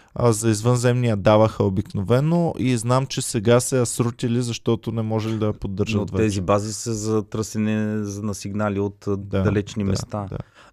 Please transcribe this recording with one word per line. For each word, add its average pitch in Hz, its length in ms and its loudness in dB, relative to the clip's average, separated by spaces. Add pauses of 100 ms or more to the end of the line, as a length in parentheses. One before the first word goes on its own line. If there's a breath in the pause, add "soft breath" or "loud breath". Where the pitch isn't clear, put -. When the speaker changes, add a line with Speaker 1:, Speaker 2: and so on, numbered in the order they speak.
(160 soft breath)
Speaker 1:
а, 120 180 4
за 113 160 2
извънземния 120 680 2
даваха 107 460 4
обикновено 117 920 0
и 123 200 0
знам, 123 280 0
че - 160 -6
сега 117 380 2
се 131 180 0
я 123 80 2
срутили, 120 560 -2
защото 117 500 -4
не 113 100 -4
можели 110 360 -2
да 107 80 -2
я 107 80 0
поддържат 101 480 -2
Speaker 2:
Но 101 60 -2
Speaker 1:
вече. 98 100 0
Speaker 2:
тези 101 240 2
бази 101 320 0
са 117 200 -6
за 110 300 -2
търсене 107 720 -2
за, 101 260 -6
на 107 100 -4
сигнали 101 460 -4
от, 101 280 -4
а, 101 100 0
Speaker 1:
Да, 101 240 -2
Speaker 2:
далечни 101 420 0
Speaker 1:
да, 98 60 0
Speaker 2:
места. 98 400 -4
Speaker 1:
да. 98 80 -8 (360 soft breath)